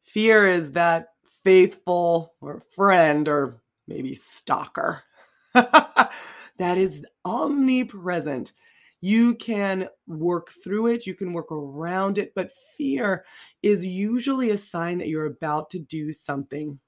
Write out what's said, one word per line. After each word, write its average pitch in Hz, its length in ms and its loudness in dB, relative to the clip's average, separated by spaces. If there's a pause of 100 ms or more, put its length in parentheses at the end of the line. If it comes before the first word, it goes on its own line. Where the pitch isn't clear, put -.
Fear 214 500 4
is 160 220 0
that 170 360 0 (340)
faithful 175 960 4
or 143 300 -14
friend 160 580 4
or 135 320 -2 (280)
maybe 131 260 -8
stalker - 880 -6 (260)
<laughs> - 260 -20
that 254 580 4 (480)
is 180 440 -2 (200)
omnipresent. 214 1300 -2 (480)
You 226 340 4
can 196 540 -4 (180)
work 170 440 -4
through 214 360 -4
it, 233 180 0
you 185 100 -8
can 180 180 -8
work 170 180 -8
around 165 680 -4
it, 208 200 -6
but 185 160 -6 (240)
fear 196 480 -2 (360)
is 196 240 2
usually 233 680 -2
a 208 60 0
sign 175 420 -4
that - 100 -6
you're 156 180 -4
about 151 440 -6
to 180 100 -10
do 156 320 -8
something 143 760 -8